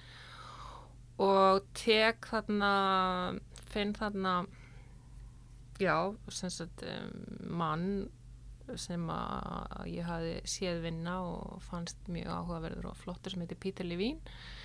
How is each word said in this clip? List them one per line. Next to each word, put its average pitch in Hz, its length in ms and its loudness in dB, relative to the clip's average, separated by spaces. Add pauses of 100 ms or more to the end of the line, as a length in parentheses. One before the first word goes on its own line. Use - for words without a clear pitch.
(1200)
Og 190 440 10 (100)
tek 220 540 6
þarna, 190 1120 4 (300)
finn 208 240 2
þarna, 190 540 2 (1300)
já, 180 360 4 (140)
sem - 200 -4
sagt, - 340 -8
um, - 720 -6
mann 175 520 0 (680)
sem 170 340 -4
að - 800 -4
ég 175 180 -4
hafði 165 300 -2 (100)
séð 175 360 -2
vinna 165 400 -2
og - 400 -4
fannst 170 360 -6 (100)
mjög 170 200 -4
áhugaverður 170 580 -4
og - 120 -6
flottur, 180 340 -8
sem 185 100 -4
heitir 170 180 -6
Peter 190 240 -2
Levine, 185 380 0 (440)